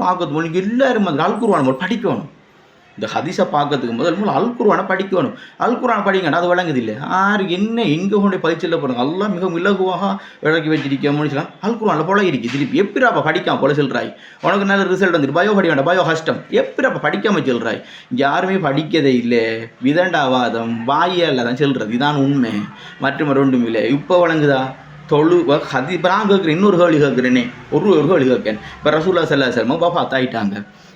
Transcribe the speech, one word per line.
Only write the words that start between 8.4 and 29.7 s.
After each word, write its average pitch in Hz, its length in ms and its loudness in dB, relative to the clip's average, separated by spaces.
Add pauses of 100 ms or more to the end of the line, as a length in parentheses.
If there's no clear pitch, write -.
பதில் 165 180 -2
சொல்ல 165 140 -2
போறாங்க? 127 260 -2
அல்லாஹ் 185 300 -2
மிகவும் 170 260 -4
இலகுவாக 190 500 0 (320)
விளக்கி 156 280 0
வச்சிருக்கோம்னு 143 600 0
சொல்லலாம். 143 300 -6
அல் 220 160 -2
குர்ஆன்ல 170 300 -2
போல 196 180 2
இருக்கு. 123 240 -2
திருப்பி 135 300 -2
எப்படிப்பா 202 460 0
படிக்காம 160 360 -2
போல 139 120 2
சொல்றாய்? 123 380 -2 (320)
உனக்கு 196 220 0
நல்ல 196 200 2
ரிசல்ட் 180 320 2
வந்துட்டு 143 220 0
பயோ 208 160 2
படி 175 160 2
வேண்டாம், 139 180 2
பயோ 180 160 2
கஷ்டம், 156 360 -2 (100)
எப்படிப்பா 240 520 -2
படிக்காம 185 440 0
சொல்றாய்? 113 340 -2 (300)
யாருமே 156 460 0
படிக்கதே 156 580 0
இல்ல. 120 220 0 (460)
விதண்டாவாதம் 131 920 0 (120)
வாயால 156 580 0
தான் 120 120 -2
சொல்றது, 120 380 0
இதான் 143 300 0
உண்மை, 131 300 0 (460)
மற்றொரு 139 400 0
ஒன்றும் 127 260 2
இல்ல. 113 200 0
இப்ப 147 320 2
விளங்குதா? 151 420 2 (480)
தொழு-, 160 360 4 (200)
ஹதீஸ் 147 340 -4
இப்ப 170 100 0
நான் 185 200 2
கேட்கிறேன், 165 280 2
இன்னொரு 190 220 4
கேள்வி 170 200 4
கேட்கிறேனே, 127 460 2 (260)
ஒரு, 151 180 0
ஒரு 151 200 4
கேள்வி 151 200 4
கேட்கிறேன். 107 320 0 (160)
இப்ப 151 140 0
ரசூலுல்லாஹி 160 380 0
ஸல்லல்லாஹு 135 220 2
அலைஹி 120 100 -2
வஸல்லம் 123 220 0